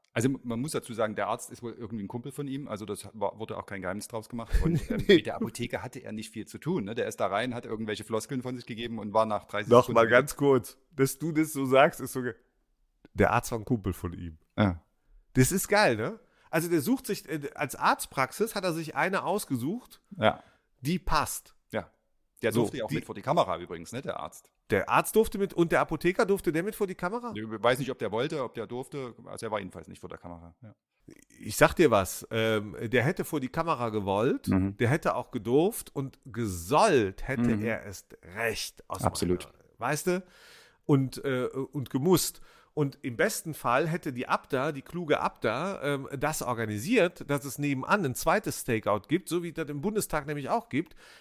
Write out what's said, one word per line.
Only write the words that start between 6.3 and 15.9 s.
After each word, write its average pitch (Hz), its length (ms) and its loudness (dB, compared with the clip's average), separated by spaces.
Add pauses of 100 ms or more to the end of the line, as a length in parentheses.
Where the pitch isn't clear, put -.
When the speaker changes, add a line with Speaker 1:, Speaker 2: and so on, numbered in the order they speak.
Speaker 1:
viel 107 140 -10
zu - 100 -14
tun, 151 280 -4
ne? 113 100 -8
Der 107 120 -2
ist 110 120 -6
da 107 80 0
rein, 113 260 -2
hat 120 120 -8
irgendwelche 107 380 -6
Floskeln 113 380 -4
von 127 140 -6
sich 120 100 -12
gegeben 117 320 -8
und 104 160 -6
war 110 140 6
nach 104 180 -2
dreißig 104 260 -2
Speaker 2:
Noch 120 120 12
Speaker 1:
Sekunden 113 120 -2
Speaker 2:
mal 117 120 8
Speaker 1:
wieder 120 100 8
Speaker 2:
ganz 143 180 2
kurz, 135 420 2 (180)
dass 135 240 0
du 160 120 -4
das 156 220 0
so 135 120 -2
sagst, 135 360 6
ist 131 120 -8
so 131 100 -4
ge-, 120 100 -6 (800)
der 98 180 4
Arzt 117 200 0
war 117 80 -4
ein 104 60 -10
Kumpel 98 280 0
von 85 200 -8
ihm. 85 240 -10 (200)
Speaker 1:
Ja. 95 260 4 (500)
Speaker 2:
Das 127 180 4
ist 190 160 0
geil, 202 280 6